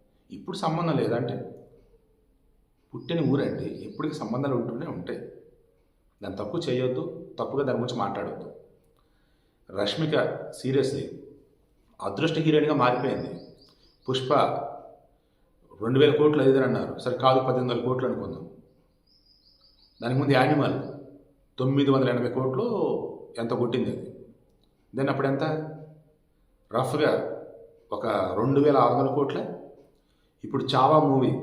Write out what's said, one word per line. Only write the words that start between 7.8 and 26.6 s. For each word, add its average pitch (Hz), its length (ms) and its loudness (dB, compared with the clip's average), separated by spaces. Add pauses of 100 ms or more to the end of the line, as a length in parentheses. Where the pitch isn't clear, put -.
మాట్లాడొద్దు. 101 520 -6 (1200)
రష్మిక 120 440 -2 (500)
seriously - 380 0 (960)
అదృష్ట 151 360 -2
హీరోయిన్గా 151 380 4
మారిపోయింది. 127 640 0 (680)
పుష్ప 131 240 0 (1500)
రెండు 127 180 2
వేల 147 160 8
కోట్లు 147 280 4
అయిందని 135 200 6
అన్నారు, 117 360 -2
సరే 123 180 -2
కాదు 131 220 6
పద్దెనిమిది 123 340 0
వందల 117 120 -2
కోట్లు 127 220 0
అనుకుందాం. 95 420 -8 (1500)
దానికి 131 200 0
ముందు 139 120 2
యానిమల్ 139 480 4 (800)
తొమ్మిది 139 320 4
వందల 131 180 4
ఎనభై 120 200 2
కోట్లు 131 360 -2 (760)
ఎంత 117 140 -2
కొట్టింది 117 380 0
అది. - 240 -10 (800)
Then 139 140 0
అప్పుడు 139 180 0
ఎంత? 139 160 0 (1300)